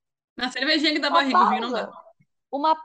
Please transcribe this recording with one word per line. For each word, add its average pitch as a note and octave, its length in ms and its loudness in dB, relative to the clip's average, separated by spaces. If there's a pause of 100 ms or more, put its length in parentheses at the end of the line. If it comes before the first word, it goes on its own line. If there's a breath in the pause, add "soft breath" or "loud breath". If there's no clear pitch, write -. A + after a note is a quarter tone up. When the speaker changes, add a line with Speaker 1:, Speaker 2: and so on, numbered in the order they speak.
(360)
Speaker 1:
Na B3 160 -6
cervejinha D4+ 420 0
que D#4+ 60 -2
dá D4 100 -2
Speaker 2:
Uma - 100 4
Speaker 1:
barriga, C4+ 240 2
o - 60 4
vinho B3 120 0
não A#3+ 100 -6
dá. A3 160 -4
Speaker 2:
pausa. - 200 -20 (420)
Uma D#4 360 0